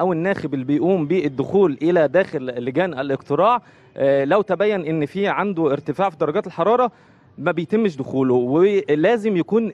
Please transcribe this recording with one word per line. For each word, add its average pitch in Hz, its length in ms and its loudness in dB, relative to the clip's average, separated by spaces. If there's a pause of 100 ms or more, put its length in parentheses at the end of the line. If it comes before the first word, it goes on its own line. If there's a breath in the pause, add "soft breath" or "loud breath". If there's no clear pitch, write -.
أو 180 120 0
الناخب 160 400 -2
اللي 131 120 -4
بيقوم 151 420 0
بالدخول 147 720 0
إلى 165 260 2
داخل 147 380 0
لجان 127 540 -4
الاقتراع. 143 640 0 (360 soft breath)
آه، 139 280 2
لو 185 160 2
تبين 190 440 -2
إن 160 200 -2
في 196 220 -4
عنده 165 440 -2
ارتفاع 156 380 -2
في 156 80 -18
درجات 165 300 -2
الحرارة 220 440 0 (460 soft breath)
ما 156 140 -2
بيتمش 175 460 -2
دخوله، 131 360 0
ولازم 180 1040 2
يكون 208 360 0